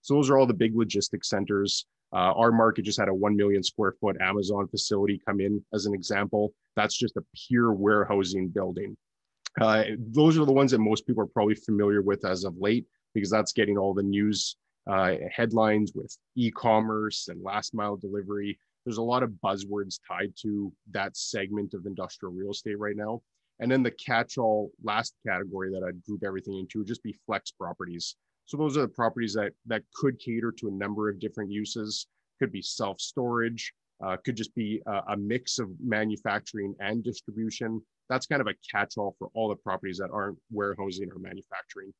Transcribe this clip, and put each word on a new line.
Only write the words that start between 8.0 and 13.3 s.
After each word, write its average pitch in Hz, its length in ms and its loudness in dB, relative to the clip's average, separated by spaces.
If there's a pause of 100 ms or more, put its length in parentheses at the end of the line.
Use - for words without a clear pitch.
building. 92 480 -4 (640)
Uh, 110 240 6 (160)
those 151 400 6
are 147 60 6
the 135 80 6
ones 135 180 8
that 120 80 6
most 107 260 4
people 113 160 2
are 101 60 0
probably 107 280 2
familiar 104 460 4
with 98 220 2
as 92 220 -2
of 87 120 -6
late, 107 280 2 (280)
because 101 160 0
that's 107 220 2